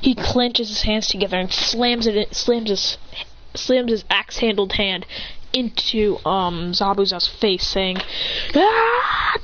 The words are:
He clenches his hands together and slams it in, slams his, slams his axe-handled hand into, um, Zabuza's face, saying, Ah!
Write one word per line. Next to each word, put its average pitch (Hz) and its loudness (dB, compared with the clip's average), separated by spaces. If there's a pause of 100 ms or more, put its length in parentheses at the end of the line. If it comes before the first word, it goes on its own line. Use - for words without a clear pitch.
He 254 4
clenches 240 2
his 214 -4
hands 214 2
together 190 0
and 185 0
slams 240 0
it 214 2
in, 208 0
slams 233 0
his, - -2 (560)
slams 247 2
his 214 0
axe-handled 196 0
hand 190 0 (480)
into, 220 0
um, 175 0
Zabuza's 196 0
face, 190 0
saying, 185 0 (580)
Ah! 453 2